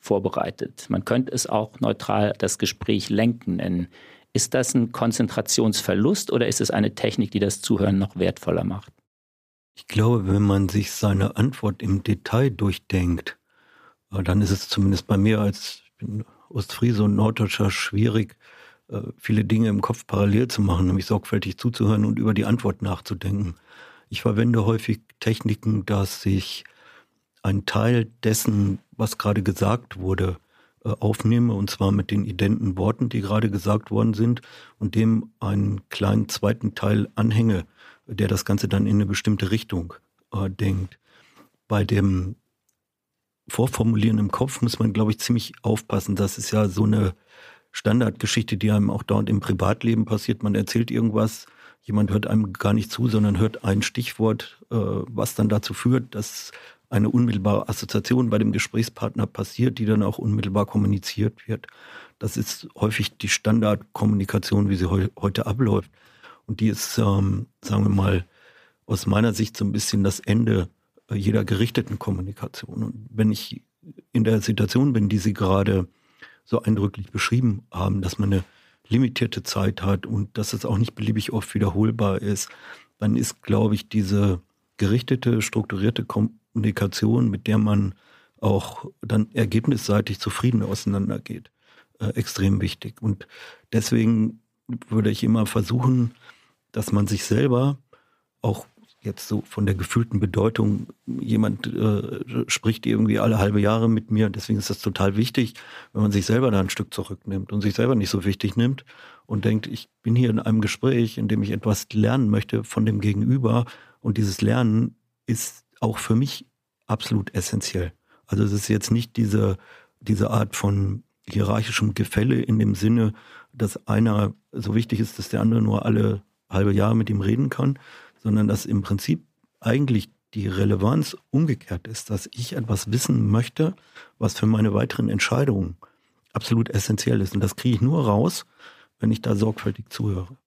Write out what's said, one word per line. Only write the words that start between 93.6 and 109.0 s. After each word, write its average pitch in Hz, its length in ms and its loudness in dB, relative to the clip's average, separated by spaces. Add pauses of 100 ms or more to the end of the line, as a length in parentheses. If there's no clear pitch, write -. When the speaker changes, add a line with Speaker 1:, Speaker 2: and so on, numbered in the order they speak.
Speaker 2:
deswegen 113 680 2 (480)
würde 107 220 2
ich 104 120 -2
immer 113 240 4
versuchen, 123 680 0 (580)
dass - 200 -4
man 101 140 2
sich 101 180 -2
selber 131 540 2 (640)
auch 104 260 -2 (360)
jetzt - 260 -10
so 104 140 -2
von - 240 -4
der 101 80 2
gefühlten 101 460 0
Bedeutung, 101 680 0 (180)
jemand, 107 600 0
äh, 113 840 -2
spricht - 380 -2
irgendwie 110 320 2
alle 107 200 2
halbe 104 220 4
Jahre 113 280 4
mit 110 220 0
mir, 107 200 2
deswegen 104 280 -2
ist 98 120 -4
das 98 100 -6
total 98 360 0
wichtig, 120 380 0 (380)
wenn 107 100 0
man 104 100 4
sich 101 140 2
selber 123 240 4
da 101 100 4
ein 92 100 0
Stück - 220 -6
zurücknimmt 95 600 -8
und 101 100 -2
sich 101 120 0
selber 120 200 2
nicht 101 160 0
so 98 140 -2
wichtig 98 320 0
nimmt 123 280 0 (420)